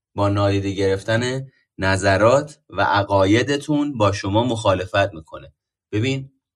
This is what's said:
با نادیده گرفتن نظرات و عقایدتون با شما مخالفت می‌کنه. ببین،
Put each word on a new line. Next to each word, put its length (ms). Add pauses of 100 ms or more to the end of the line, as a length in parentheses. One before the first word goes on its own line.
(140)
با 140
نادیده 420
گرفتن 760 (320)
نظرات 800 (100)
و 140
عقایدتون 1160
با 140
شما 320
مخالفت 720
می‌کنه. 380 (400)
ببین، 400 (240)